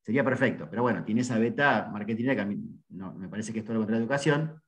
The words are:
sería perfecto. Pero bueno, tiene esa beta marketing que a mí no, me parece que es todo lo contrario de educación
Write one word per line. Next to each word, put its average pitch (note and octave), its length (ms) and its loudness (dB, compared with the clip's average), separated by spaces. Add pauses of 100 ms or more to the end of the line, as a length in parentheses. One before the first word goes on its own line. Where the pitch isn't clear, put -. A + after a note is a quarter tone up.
sería B2 220 2
perfecto. A#2+ 460 2
Pero G#2+ 140 -2
bueno, G2 200 2
tiene A#2 180 0
esa B2 160 0
beta A2+ 540 2
marketing G#2+ 340 -4 (100)
que G#2 60 -2
a G2 40 -2
mí G2+ 120 -4 (320)
no, F#2 260 -10
me F2+ 120 -10
parece G#2+ 240 -8
que A2 80 -4
es G#2+ 60 -8
todo A#2 80 -4
lo A2 80 2
contrario A2+ 180 0
de A#2 40 0
educación C#3+ 640 0